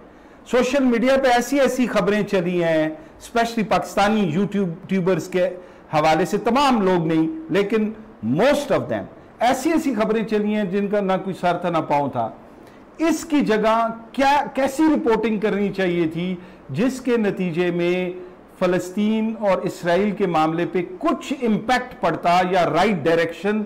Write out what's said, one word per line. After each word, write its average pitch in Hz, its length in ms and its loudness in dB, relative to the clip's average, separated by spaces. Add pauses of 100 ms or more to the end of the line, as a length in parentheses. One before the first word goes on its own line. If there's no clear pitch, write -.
(520)
सोशल 254 320 2
मीडिया 247 340 4
पे, 262 100 2
ऐसी 240 300 2
ऐसी 254 300 2
खबरें 202 380 0
चली 180 320 0
हैं, 160 420 0 (220)
स्पेशली 226 420 -2
पाकिस्तानी 202 720 0
YouTube, 196 340 0 (220)
ट्यूबर्स 185 380 0
के 180 120 -4 (520)
हवाले 156 340 2
से, 208 120 -2
तमाम 247 440 2
लोग 185 260 2
नहीं, 160 220 2 (220)
लेकिन 208 440 0 (300)
most 254 420 2
of 160 120 2
them, 117 220 -4 (400)
ऐसी 262 280 0
ऐसी 285 240 0
खबरें 214 320 0
चली 214 280 0
हैं 208 180 -2
जिनका 202 300 0
ना 190 160 0
कोई 185 160 -6
सर 175 320 -2
था, 175 40 -2
ना 160 100 0
पाँव 143 300 0
था। 110 280 -4 (640)
इसकी 311 400 0
जगह 214 460 2 (260)
क्या, 277 280 2
कैसी 269 460 0
reporting 220 540 2
करनी 202 280 0
चाहिए 175 380 0
थी 175 320 -6 (320)
जिसके 240 460 0
नतीजे 180 540 0
में 180 440 0 (440)
फ़लस्तीन 214 840 0
और 190 180 2
इसराइल 180 520 0
के 190 160 -2
मामले 165 380 0
पे 180 160 -2
कुछ - 520 -4
impact 247 680 -2
पड़ता 175 500 2
या 185 120 4
right 160 400 2
direction 170 640 0